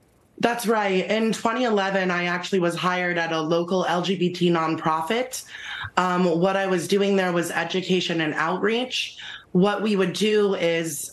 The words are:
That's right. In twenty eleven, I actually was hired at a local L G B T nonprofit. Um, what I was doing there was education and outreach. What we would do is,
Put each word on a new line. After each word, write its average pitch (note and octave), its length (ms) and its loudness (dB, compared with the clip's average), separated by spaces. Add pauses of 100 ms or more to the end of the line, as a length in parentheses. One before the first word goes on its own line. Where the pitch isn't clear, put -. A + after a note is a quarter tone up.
(400)
That's A#3 280 0
right. G3 420 2
In A3 220 2
twenty A#3+ 320 -2
eleven, G3 480 0
I F3 140 -2
actually F3+ 340 -2
was E3+ 160 0
hired F3 420 0
at E3 140 -2
a D#3+ 80 0
local E3+ 460 0
L E3+ 160 0
G F3+ 160 -2
B F3 160 0
T F3 160 2
nonprofit. E3 960 -2 (500)
Um, F3+ 300 2 (160)
what F#3+ 160 2
I G3 100 0
was F3+ 220 0
doing G3 260 4
there F#3 160 2
was E3+ 200 -2
education F3+ 680 0
and D3+ 140 0
outreach. G3 840 -2 (340)
What G3 300 4
we G#3 140 0
would F#3 180 2
do G#3 400 2
is, E3 600 -2